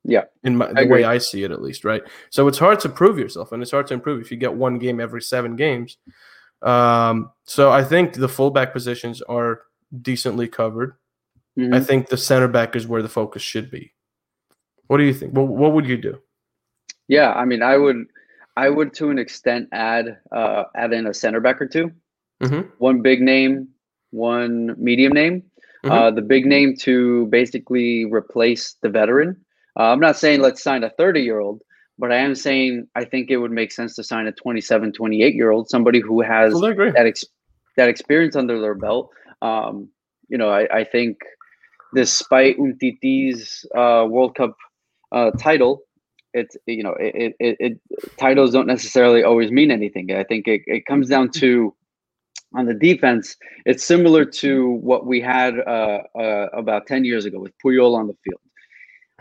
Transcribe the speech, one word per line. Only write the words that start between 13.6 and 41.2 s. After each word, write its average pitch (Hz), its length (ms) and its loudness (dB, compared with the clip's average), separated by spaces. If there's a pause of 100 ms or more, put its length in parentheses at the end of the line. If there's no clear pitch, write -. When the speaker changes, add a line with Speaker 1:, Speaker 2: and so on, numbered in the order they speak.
Speaker 2:
be. - 240 -20 (920)
What 139 100 2
do 147 60 4
you 139 100 2
think? - 180 -12
What, 135 160 2
what 139 240 2
would 151 140 2
you 127 100 -4
do? - 220 -10 (880)
Speaker 1:
Yeah, 135 240 4
I 123 120 -2
mean, 123 180 -2
I 131 140 4
would, 135 300 2 (500)
I 135 120 0
would 147 260 -2
to 151 160 -4
an 139 80 -2
extent 120 540 -4
add, 113 460 -4 (140)
uh, 107 320 -2 (120)
add 117 160 -2
in 113 140 -2
a 101 80 -6
center 113 260 -4
back 127 220 0
or 139 40 -6
two. 165 240 -4 (520)
Speaker 2:
Mm-hmm. 147 260 -2 (100)
Speaker 1:
One 127 240 2
big 131 180 4
name, 131 480 2 (420)
one 117 680 -4
medium 123 340 2
name. 165 300 0 (420)
Speaker 2:
Mm-hmm. 135 60 -2
Speaker 1:
Uh, 113 200 4
the 113 120 -4
big 131 240 2
name 139 340 4
to 123 460 2
basically 120 800 -2
replace 113 800 -2
the 117 60 -2
veteran. 120 480 0 (420)
Uh, 113 60 2
I'm 123 160 4
not 160 160 4
saying 147 260 2
let's 131 200 2
sign 135 220 -2
a 110 60 -6
thirty-year-old, 113 720 -2 (360)
but 123 140 -2
I 120 40 2
am 135 180 0
saying 131 600 -2
I 120 100 -6
think 127 260 -6
it 127 80 0
would 120 120 -4
make 113 220 -4
sense 117 240 -10
to 110 80 -14
sign 113 220 -6
a 107 60 -8
twenty-seven, 110 600 -4
twenty-eight-year-old, 113 800 0
somebody 120 300 2
who 110 200 -2
has 113 320 2
Speaker 2:
Totally 190 200 0
agree. 202 200 2
Speaker 1:
that 120 140 6
ex-, - 180 -2 (520)
that 123 120 4
experience 147 480 0
under 120 240 -2
their 107 140 -4
belt. 107 360 -4 (300)
Um, 110 480 -6 (400)
you 117 100 -6
know, 110 120 0
I, 104 180 0 (120)
I 110 40 -2
think 120 340 -2 (760)